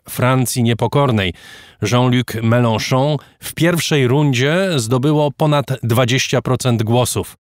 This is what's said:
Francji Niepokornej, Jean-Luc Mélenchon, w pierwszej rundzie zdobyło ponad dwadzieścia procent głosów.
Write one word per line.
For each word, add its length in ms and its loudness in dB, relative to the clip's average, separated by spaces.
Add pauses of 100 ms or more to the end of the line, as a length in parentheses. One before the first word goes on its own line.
Francji 540 0
Niepokornej, 720 0 (480)
Jean-Luc 600 0
Mélenchon, 720 0 (240)
w 140 -12
pierwszej 540 0
rundzie 680 0
zdobyło 540 0
ponad 360 0 (160)
dwadzieścia 600 0
procent 400 0
głosów. 640 -2